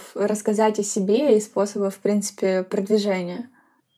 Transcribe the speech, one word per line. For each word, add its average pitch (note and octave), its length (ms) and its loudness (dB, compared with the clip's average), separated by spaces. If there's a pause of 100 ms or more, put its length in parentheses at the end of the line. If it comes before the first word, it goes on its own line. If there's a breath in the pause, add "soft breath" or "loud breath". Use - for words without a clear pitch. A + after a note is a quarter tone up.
(140)
рассказать G#3+ 640 0
о G#3+ 40 -2
себе G#3+ 540 2
и G#3+ 40 4
способов, G3+ 540 -2
в - 40 -20
принципе, G3 640 0
продвижения. G3 840 -2 (500)